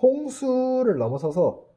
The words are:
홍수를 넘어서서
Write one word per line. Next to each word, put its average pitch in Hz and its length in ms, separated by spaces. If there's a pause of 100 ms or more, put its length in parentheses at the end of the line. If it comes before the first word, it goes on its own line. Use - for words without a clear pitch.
홍수를 254 960
넘어서서 139 680 (100)